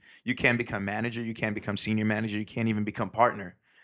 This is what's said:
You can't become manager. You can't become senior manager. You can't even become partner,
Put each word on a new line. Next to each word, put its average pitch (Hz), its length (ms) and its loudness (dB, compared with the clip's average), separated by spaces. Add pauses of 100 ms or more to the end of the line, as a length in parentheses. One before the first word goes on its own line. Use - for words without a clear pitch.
(240)
You 123 120 -2
can't 120 240 4
become 110 260 -2
manager. 113 380 -2
You 113 100 -4
can't 107 220 -2
become 104 220 -4
senior 107 280 2
manager. 107 320 0
You 107 80 -4
can't 113 220 -2
even 107 160 2
become 104 260 -4
partner, 107 460 2 (280)